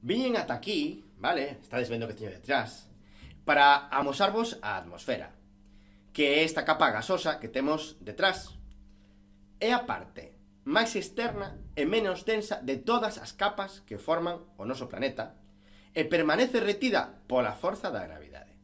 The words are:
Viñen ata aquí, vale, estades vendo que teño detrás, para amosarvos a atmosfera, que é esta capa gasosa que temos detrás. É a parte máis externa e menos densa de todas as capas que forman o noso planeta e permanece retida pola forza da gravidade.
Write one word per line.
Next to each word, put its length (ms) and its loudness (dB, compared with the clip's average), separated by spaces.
Viñen 340 0
ata 220 -2
aquí, 480 -4
vale, 400 -2
estades 280 -4
vendo 200 -4
que 80 -12
teño 160 -10
detrás, 560 -4
para 440 8
amosarvos 720 2
a 160 -4
atmosfera, 560 -6
que 280 4
é 20 6
esta 220 0
capa 240 4
gasosa 500 0
que 80 -10
temos 540 -2
detrás. 560 -2
É 120 4
a 120 2
parte 480 -8
máis 320 2
externa 600 -6
e 120 0
menos 400 0
densa 360 -2
de 200 -4
todas 360 0
as 160 -14
capas 520 -4
que 160 -10
forman 400 0
o 80 -10
noso 240 -6
planeta 480 -6
e 120 0
permanece 560 4
retida 640 0
pola 280 2
forza 360 -4
da 160 -6
gravidade. 480 -18